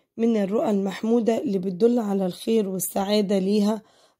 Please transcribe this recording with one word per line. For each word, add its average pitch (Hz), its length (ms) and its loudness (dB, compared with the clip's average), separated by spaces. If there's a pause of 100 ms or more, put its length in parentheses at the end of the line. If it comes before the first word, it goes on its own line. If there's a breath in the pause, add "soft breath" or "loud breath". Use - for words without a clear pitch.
(180 soft breath)
من 226 200 2
الرؤى 202 320 0
المحمودة 220 680 0
اللي 214 220 -2
بتدل 196 400 2
على 196 260 0
الخير 208 440 -2
والسعادة 196 720 0
ليها 208 420 0 (380 soft breath)